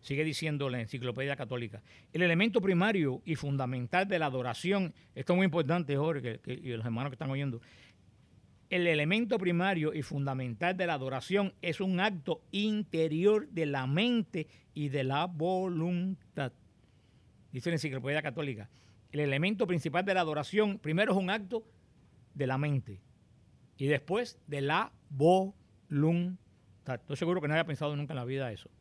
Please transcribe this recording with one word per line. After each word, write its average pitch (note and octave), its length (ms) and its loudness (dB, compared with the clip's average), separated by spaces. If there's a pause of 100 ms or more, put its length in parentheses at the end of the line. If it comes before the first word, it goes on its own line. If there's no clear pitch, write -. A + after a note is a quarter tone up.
Sigue D3 240 -2
diciendo D3 440 -2
la B2 120 -4
Enciclopedia B2+ 560 -4
Católica, A#2+ 440 -8 (300)
"El E3 120 0
elemento F#3 360 4
primario F3+ 640 2
y D#3+ 120 -2
fundamental C3 680 -2
de F#3 140 0
la D#3 60 0
adoración", D3 680 -2 (220)
esto - 160 -4
es F3 60 6
muy F#3+ 80 6
importante, D#3 500 2
Jorge, D3 260 0
que, A#2 200 -6
que, - 120 -8
y B2+ 200 -8
los A2 120 -4
hermanos B2 260 -2
que B2+ 40 -12
están D#3 160 -6
oyendo, C3+ 300 -4 (1080)
"el F3+ 160 2
elemento F#3 540 2
primario F3 540 2
y D#3 80 -2
fundamental C3+ 760 -2
de F#3 120 0
la D#3+ 80 0
adoración C3+ 680 0
es E3+ 180 -4
un F#3 220 2
acto F#3 500 -2
interior G3+ 960 2
de D#3+ 160 -2
la C#3 220 -2
mente F#3+ 600 0 (260)
y D3 160 -4
de C3+ 160 0
la C#3+ 200 0
voluntad." F3 1300 -2 (1000)
Dice C3+ 180 -4
la E3+ 60 0
Enciclopedia C#3 460 -2
Católica, B2+ 480 -6 (440)
"El D3 80 -2
elemento E3 440 2
principal E3+ 380 0
de G3 100 0
la F#3 60 4
adoración, F3+ 580 2
primero F#3+ 360 2
es F#3 40 4
un F#3 120 0
acto G#3+ 360 -4 (680)
de C#3 140 -2
la C3 100 0
mente C3+ 420 -2 (760)
y C3+ 80 -4
después E3+ 600 0
de C#3+ 140 -6
la D3+ 320 0 (180)
voluntad." E3+ 1900 0
Estoy - 160 -8
seguro F3 240 0
que D3 80 -2
no D3+ 60 0
había D#3+ 120 4
pensado D3 300 -2
nunca C#3+ 160 -6
en D3 60 -6
la A#2+ 80 -6
vida C3 260 -4
eso. - 180 -12 (120)